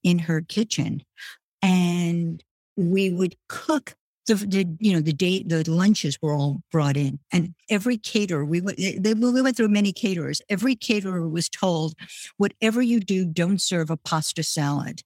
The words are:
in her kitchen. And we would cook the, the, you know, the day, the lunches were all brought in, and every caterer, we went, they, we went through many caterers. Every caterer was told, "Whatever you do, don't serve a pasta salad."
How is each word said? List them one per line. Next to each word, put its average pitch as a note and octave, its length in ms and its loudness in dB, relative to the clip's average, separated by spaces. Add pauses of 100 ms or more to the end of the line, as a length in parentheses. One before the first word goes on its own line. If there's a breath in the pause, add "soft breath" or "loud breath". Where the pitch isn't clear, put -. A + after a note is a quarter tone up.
in F3 180 4
her D#3+ 200 0
kitchen. - 640 -2 (580 loud breath)
And F3 800 2 (340)
we F#3+ 340 2
would F3+ 260 -2 (120)
cook - 460 -2 (320)
the, A3 80 4
the, F#3+ 460 0
you G#3+ 120 4
know, E3 80 4
the D#3 120 0
day, F3+ 300 0
the D#3+ 280 0
lunches F3 520 2
were D3+ 120 0
all C#3+ 280 0 (100)
brought C#3+ 240 2
in, C#3+ 220 -2 (140)
and F3+ 220 0 (140)
every A3 300 0
caterer, F#3 460 -4
we E3 160 0
went, F#3+ 180 -6
they, G3 360 0
we B3 280 2
went C4 140 0
through A3 120 2
many G#3 240 2
caterers. E3+ 560 -4
Every G#3+ 280 0
caterer F#3 520 -2
was E3 200 -2
told, D#3+ 460 -2 (420 loud breath)
"Whatever A3 460 0
you A#3+ 180 2
do, F#3 240 0
don't F3 360 0
serve E3 300 -2
a D#3+ 60 0
pasta - 460 -4
salad." C#3+ 640 -2